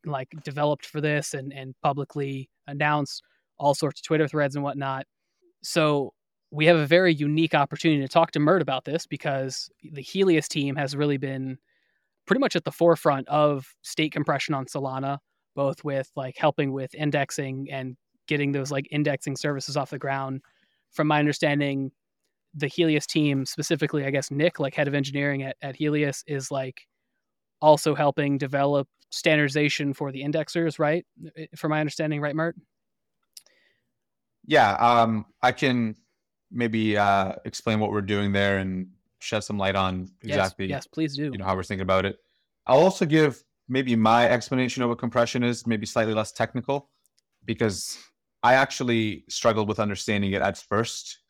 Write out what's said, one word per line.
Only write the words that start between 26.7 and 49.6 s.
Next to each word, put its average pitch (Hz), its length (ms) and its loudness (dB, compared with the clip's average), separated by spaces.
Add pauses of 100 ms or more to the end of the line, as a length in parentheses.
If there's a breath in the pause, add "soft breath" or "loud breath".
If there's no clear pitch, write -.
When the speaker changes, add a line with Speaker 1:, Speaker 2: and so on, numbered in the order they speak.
Speaker 1:
also 151 340 6
helping 143 420 2
develop 139 520 0 (200)
standardization 147 840 2
for 143 180 -8
the 131 100 -10
indexers, 151 580 -2
right? 156 260 0 (320)
I, 160 180 -14
from 156 140 -6
my 151 100 0
understanding, 151 400 -4
right, 147 160 -4
Mert? 165 220 -4 (1900)
Speaker 2:
Yeah, 123 280 6
um, 117 540 4 (140)
I 127 120 2
can 120 420 0 (560)
maybe, 110 460 0
uh, 98 380 2 (100)
explain 113 340 -2
what 104 120 0
we're 104 100 -2
doing 101 320 0
there 98 240 2
and 92 320 -4 (300)
shed 107 240 -4
some 104 140 -6
light 98 180 0
on 92 320 -2 (140)
Speaker 1:
Yes, - 140 -6
Speaker 2:
exactly, 95 320 -2
Speaker 1:
yes, - 200 -6
please 151 280 -6
do. 143 80 -6
Speaker 2:
you 131 140 -6
know, 95 80 -8
how 95 100 0
we're 95 80 -4
thinking 95 180 -6
about 95 240 2
it. 98 120 -4 (500)
I'll 131 120 6
also 185 260 4
give 151 380 2 (240)
maybe 127 280 0
my 113 340 6
explanation 123 540 0
of 120 60 0
what 117 100 -4
compression 120 440 0
is, 120 220 -2
maybe 110 200 -2
slightly 110 280 0
less 107 180 -2
technical, 131 580 -4 (540)
because 107 540 -4 (460)
I 120 100 6
actually 120 720 0
struggled 107 400 2